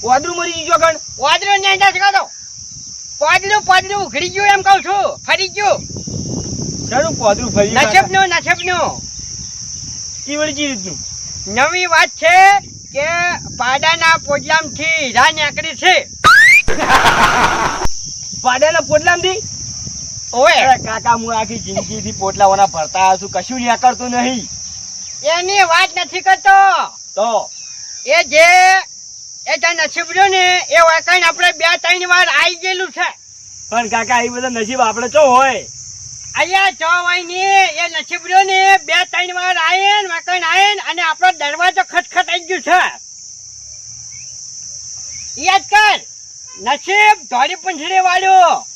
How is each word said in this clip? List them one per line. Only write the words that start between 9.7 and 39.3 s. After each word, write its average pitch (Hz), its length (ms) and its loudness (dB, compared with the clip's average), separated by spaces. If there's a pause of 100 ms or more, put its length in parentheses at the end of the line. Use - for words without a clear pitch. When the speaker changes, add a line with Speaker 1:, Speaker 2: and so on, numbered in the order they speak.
Speaker 1:
ઈ 285 80 -6
વળી 302 180 -2
ચી 294 140 -4
રીતનું? 185 320 -8 (480)
Speaker 2:
નવી 302 380 0
વાત 320 240 2
છે 330 260 2 (580)
કે 285 140 -2 (500)
પાડાના 320 680 2
પોદલામથી 285 580 -2
હીરા 302 480 2
નીકળી 302 440 -6
છે. 349 320 2 (2250)
Speaker 1:
પાડાના 285 380 2
પોદલામથી? 349 640 0 (920)
Speaker 2:
ઓવે. 285 200 4
Speaker 1:
અરે 254 300 4
કાકા, 220 300 -2
હું 226 240 -2
આખી 220 220 -6
જિંદગીથી 196 520 -8
પોટલાવાના 196 560 2
ભરતા 156 320 -4
આવ્યો 190 180 4
છું, 196 140 -10
કશું 233 300 -6
નીકળતું 240 500 0
નહીં. 247 380 -4 (720)
Speaker 2:
એની 359 400 2
વાત 359 340 4
નથી 349 240 -6
કરતો. 381 360 4 (580)
Speaker 1:
તો? 214 340 -2 (560)
Speaker 2:
એ 311 180 2
જે, 302 240 4 (1000)
એ 277 100 -2
જે 330 160 0
નસીબ 330 380 -4
રહ્યું 381 200 4
ને, 359 260 2
એ 330 220 0
વાંકણ 330 440 4
આપણે 349 280 4
બે 330 260 0
ત્રણ 359 300 0
વાર 359 200 4
આઈ 330 280 0
ગયેલું 370 360 -4
છે. 349 160 -4 (600)
Speaker 1:
પણ 226 200 -2
કાકા, 233 320 0
એ 240 80 -2
બધા 247 200 -6
નસીબ 240 320 -4
આપણે 226 280 -2
ચો 294 160 4
હોય? 254 400 4 (680)
Speaker 2:
અહીંયા 370 360 0
ચો 320 160 -6
હોય 349 360 0
ને, 381 400 2
એ 330 240 -2
નસીબ 330 380 -8
રહ્યું 370 220 4
ને, 381 300 4
બે 311 160 -2 (180)
ત્રણ 359 220 -4